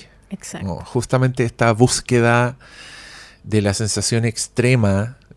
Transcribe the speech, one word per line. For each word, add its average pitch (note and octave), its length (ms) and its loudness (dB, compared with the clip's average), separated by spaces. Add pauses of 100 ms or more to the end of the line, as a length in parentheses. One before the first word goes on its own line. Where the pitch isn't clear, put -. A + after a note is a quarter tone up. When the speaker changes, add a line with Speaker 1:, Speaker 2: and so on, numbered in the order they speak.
(320)
Speaker 1:
Exacto. - 360 -12
Speaker 2:
Como F2+ 160 -8
justamente B2+ 640 -2
esta A#2 280 0
búsqueda A#2+ 840 2 (840)
de G#2+ 180 0
la G2+ 140 0
sensación A2+ 500 -2
extrema, A2+ 920 0 (200)